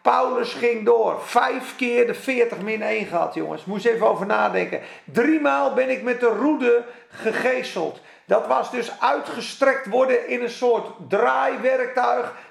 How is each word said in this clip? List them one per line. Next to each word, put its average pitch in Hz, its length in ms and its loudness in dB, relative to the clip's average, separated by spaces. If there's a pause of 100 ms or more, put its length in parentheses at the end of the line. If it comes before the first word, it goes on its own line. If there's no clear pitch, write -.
Paulus 254 500 2
ging 233 320 0
door. 220 380 4
Vijf 262 540 -2
keer 240 300 2
de 220 80 -2
veertig 233 460 -2
min 214 220 -6
één 214 240 -2
gehad, 170 280 -2
jongens. 156 300 -6
Moest 202 220 -6
even 220 220 4
over 190 180 0
nadenken. 185 540 0 (240)
Driemaal 277 680 2
ben 262 160 2
ik 220 120 -4
met 240 180 -2
de 240 60 4
roede 240 580 2 (240)
gegezeld. 226 920 -4 (260)
Dat 214 200 2
was - 240 0
dus 117 300 -6
uitgestrekt - 840 0
worden 247 420 2
in 247 140 -4
een 240 80 -4
soort 233 360 0 (220)
draaiwerktuig, 254 1200 0 (180)